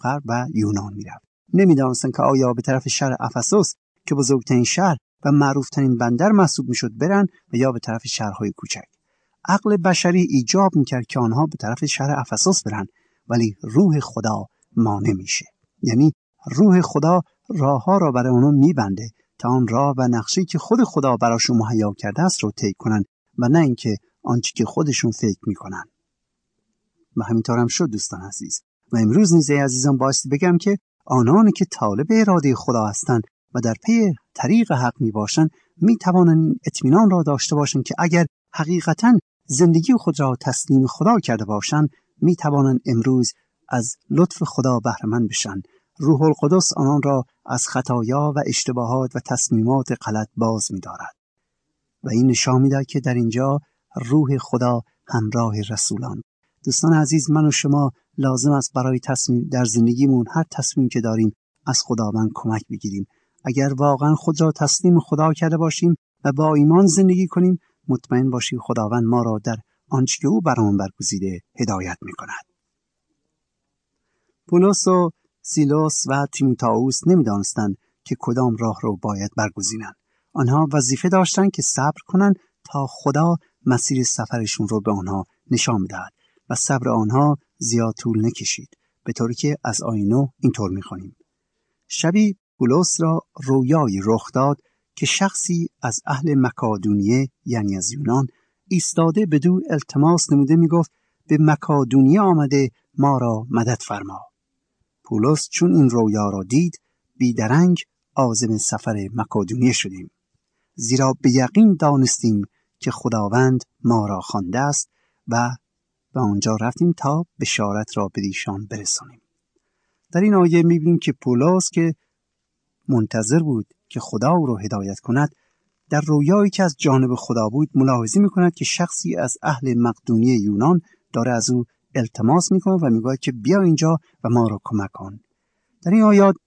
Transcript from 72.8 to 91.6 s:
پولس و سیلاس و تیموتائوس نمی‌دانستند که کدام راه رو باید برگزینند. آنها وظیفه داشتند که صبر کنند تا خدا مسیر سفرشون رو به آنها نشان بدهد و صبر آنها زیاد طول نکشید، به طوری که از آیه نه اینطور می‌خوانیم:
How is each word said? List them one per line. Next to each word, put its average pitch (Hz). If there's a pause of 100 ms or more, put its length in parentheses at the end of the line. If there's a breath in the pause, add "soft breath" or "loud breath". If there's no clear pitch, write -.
پولس 185
و 180 (320)
سیلاس 151
و 139
تیموتائوس 123
نمی‌دانستند 107 (280)
که -
کدام 120
راه 110
رو 107
باید 101
برگزینند. 107 (380)
آنها 143
وظیفه 135
داشتند 190
که 156
صبر -
کنند 196 (300)
تا 139
خدا 160 (300)
مسیر 127
سفرشون 110
رو 110
به 107
آنها 95 (260)
نشان 113
بدهد 92 (380)
و 117
صبر 123
آنها 123 (200)
زیاد 117
طول 110
نکشید، - (360)
به 120
طوری 117
که 143
از 117
آیه 110
نه 127 (100)
اینطور 110
می‌خوانیم: 95 (720)